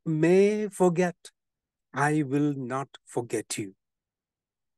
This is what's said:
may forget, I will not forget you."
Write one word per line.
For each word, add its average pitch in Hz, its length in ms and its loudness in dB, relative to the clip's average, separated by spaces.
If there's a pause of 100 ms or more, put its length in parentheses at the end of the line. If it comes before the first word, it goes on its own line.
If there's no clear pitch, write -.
may 190 640 2
forget, 180 640 0 (600)
I 147 300 0
will 143 320 0
not 135 500 -8
forget 120 540 -6
you." 98 160 -10 (1040)